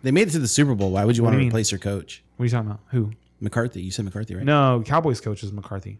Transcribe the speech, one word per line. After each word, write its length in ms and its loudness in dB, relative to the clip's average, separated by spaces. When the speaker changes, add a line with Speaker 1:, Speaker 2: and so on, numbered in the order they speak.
Speaker 1:
They 80 0
made 160 4
it 40 -4
to 80 0
the 80 0
Super 280 4
Bowl. 160 0
Why 140 2
would 120 4
you 60 2
Speaker 2:
What 80 4
do 20 4
Speaker 1:
wanna 40 4
Speaker 2:
you 80 4
mean? 40 2
Speaker 1:
replace 220 0
your 80 -6
coach? 440 -8
Speaker 2:
What 60 -2
are 20 0
you 60 2
talking 180 -2
about? 120 -10
Who? 200 -2
Speaker 1:
McCarthy. 400 -4
You 80 -8
said 160 -6
McCarthy, 300 -8
right? 100 -6
Speaker 2:
No, 400 4
Cowboys 340 0
coach 240 -6
is 80 -8
McCarthy. 480 -10